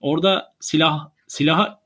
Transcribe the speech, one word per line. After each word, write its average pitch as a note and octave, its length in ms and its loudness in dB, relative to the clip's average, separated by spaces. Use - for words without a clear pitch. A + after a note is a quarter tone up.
orada E3+ 600 -2
silah, D3+ 480 0
silaha E3 600 0